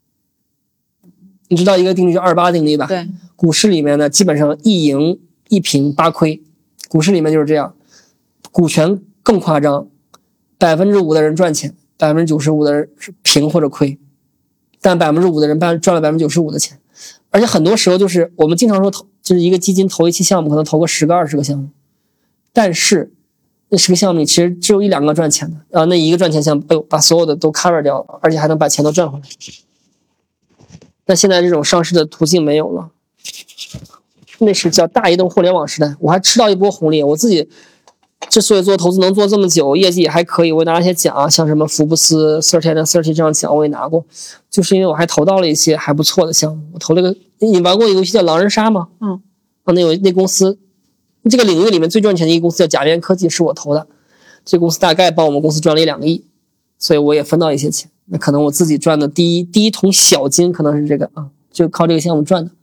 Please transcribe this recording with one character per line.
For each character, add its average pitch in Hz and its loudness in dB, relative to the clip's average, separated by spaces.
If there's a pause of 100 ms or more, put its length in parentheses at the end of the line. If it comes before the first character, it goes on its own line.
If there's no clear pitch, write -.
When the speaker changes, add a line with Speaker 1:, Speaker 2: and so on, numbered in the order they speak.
(1500)
Speaker 1:
你 180 2
知 180 0
道 196 4
一 180 2
个 185 0
定 180 2
律 170 2
叫 180 -2
二 180 0
八 175 2
定 165 0
律 151 0
吧？ 143 -4
Speaker 2:
对。 175 -6 (300)
Speaker 1:
股 165 0
市 214 0
里 170 2
面 143 0
呢， 147 0
基 202 0
本 156 0
上 147 0
一 185 2
赢 147 -2 (280)
一 202 2
平 143 -2
八 160 0
亏， 156 -4 (460)
股 160 0
市 180 0
里 175 0
面 156 0
就 156 0
是 147 0
这 156 0
样， 143 -4 (760)
股 170 2
权 175 0 (220)
更 214 2
夸 156 -2
张， 143 -2 (720)
百 165 2
分 190 0
之 202 2
五 156 0
的 156 2
人 156 0
赚 170 0
钱， - -8 (240)
百 151 0
分 165 0
之 - -6
九 156 0
十 147 -2
五 151 0
的 147 0
人 147 -4
是 - -20
平 151 0
或 165 0
者 147 0
亏， 139 -4 (840)
但 180 2
百 156 0
分 165 0
之 185 2
五 151 -2
的 151 2
人 151 -2
办-， 170 -2
赚 180 0
了 160 0
百 151 0
分 160 -2
之 160 0
九 143 -2
十 170 -2
五 156 -4
的 156 -8
钱。 - -8 (520)
而 202 2
且 233 2
很 165 0
多 196 2
时 190 0
候 185 2
就 196 2
是 175 -2
我 156 2
们 170 0
经 240 2
常 196 2
说 196 0
投-， - -12 (160)
就 180 2
是 175 2
一 170 2
个 185 2
基 185 -2
金 190 2
投 170 0
一 170 0
期 175 -4
项 180 2
目， 151 -4
可 147 0
能 156 0
投 156 -2
个 170 0
十 - -2
个、 170 0
二 175 0
十 147 -6
个 139 -2
项 143 -4
目， 139 -8 (840)
但 196 0
是 - -2 (560)
那 196 0
十 - 0
个 170 4
项 190 0
目 170 -2
里 147 0
其 - -2
实 175 2
只 175 -2
有 202 2
一 202 0
两 147 0
个 151 0
赚 156 -2
钱 147 -4
的， 160 -12 (120)
然 170 0
后 160 2
那 175 2
一 160 2
个 175 2
赚 170 0
钱 151 0
项 147 0
目， 147 -6
哎 165 2
呦， 156 2
把 156 -4
所 165 2
有 170 2
的 151 0
都 156 -2
cover 170 0
掉 139 -2
了， - -16
而 165 2
且 160 -2
还 156 -2
能 156 0
把 151 0
钱 147 -2
都 151 0
赚 160 0
回 139 -10
来。 143 -18 (1800)
那 190 2
现 190 2
在 180 2
这 180 2
种 160 0
上 170 0
市 175 -4
的 160 2
途 156 -4
径 170 2
没 147 0
有 156 -2
了， 170 -10 (1500)
那 214 4
是 180 -2
叫 165 2
大 220 0
移 175 2
动 180 0
互 196 0
联 180 2
网 147 -4
时 - -8
代。 147 -2
我 156 0
还 185 2
吃 - 0
到 220 4
一 196 2
波 196 0
红 160 -2
利， 156 2
我 147 0
自 226 0
己 165 0 (800)
之 220 2
所 208 2
以 190 2
做 196 2
投 175 0
资 190 0
能 185 2
做 208 2
这 202 0
么 190 0
久， 156 2
业 190 2
绩 175 0
也 156 2
还 170 0
可 170 0
以， 165 0
我 160 0
也 - 0
拿 165 0
了 170 2
一 175 0
些 185 2
奖 175 -2
啊， 143 0
像 160 2
什 151 2
么 151 2
福 147 0
布 160 -2
斯 156 2
thirty 160 0
under 160 0
thirty 160 0
这 160 0
样 156 2
奖 - -2
我 151 2
也 147 0
拿 143 -6
过， 160 -2 (460)
就 185 0
是 196 0
因 190 2
为 185 0
我 156 0
还 165 0
投 151 0
到 190 2
了 175 0
一 151 0
些 151 0
还 151 -6
不 147 -2
错 165 0
的 160 -6
项 156 -2
目。 156 -14
我 170 -18
投 - -4
了 180 2
个， 185 0 (240)
你 208 2
玩 180 2
过 226 2
一 202 2
个 190 2
游 190 2
戏 180 -4
叫 214 2
狼 165 2
人 202 0
杀 220 0
吗？ 190 -2 (120)
Speaker 2:
嗯。 190 -8 (400)
Speaker 1:
啊， 180 0
那 180 2
有， 165 2
那 190 2
公 185 2
司， 190 0 (720)
这 254 4
个 240 4
领 180 2
域 226 2
里 180 2
面 160 0
最 214 0
赚 202 2
钱 165 -2
的 165 2
一 170 2
个 - -2
公 170 0
司 165 -4
叫 175 2
假 139 -2
边 165 0
科 185 -2
技， 180 -2
是 165 -2
我 156 -2
投 147 -8
的， 156 -2 (580)
这 175 0
公 170 2
司 160 -4
大 175 2
概 175 2
帮 160 0
我 151 2
们 143 -2
公 156 0
司 151 -4
赚 156 0
了 160 2
一 165 2
两 151 -2
个 147 -2
亿， 175 -4 (560)
所 160 2
以 - 2
我 147 2
也 147 0
分 156 -2
到 160 0
一 135 0
些 147 -4
钱。 - -10 (200)
那 180 -6
可 - -2
能 147 0
我 143 0
自 175 -2
己 151 0
赚 156 0
的 143 -2
第 170 0
一， 175 -2
第 208 0
一 220 2
桶 196 0
小 143 0
金 175 0
可 170 -6
能 147 0
是 147 -2
这 147 -2
个 147 -6
啊， 151 -14 (240)
就 165 -2
靠 165 -2
这 165 0
个 160 0
项 165 -2
目 151 0
赚 165 -2
的。 175 -14 (100)